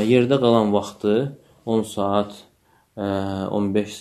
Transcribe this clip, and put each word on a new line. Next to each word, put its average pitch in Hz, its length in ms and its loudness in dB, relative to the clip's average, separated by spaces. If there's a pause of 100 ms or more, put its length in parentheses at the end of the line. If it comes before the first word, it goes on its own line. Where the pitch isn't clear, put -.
yerdə 123 320 4
qalan 117 320 4
vaxtı 104 460 0 (500)
on 113 160 0
saat, 101 540 -2 (580)
ə, 101 140 -4 (420)
on 101 240 -2
beş 101 260 -2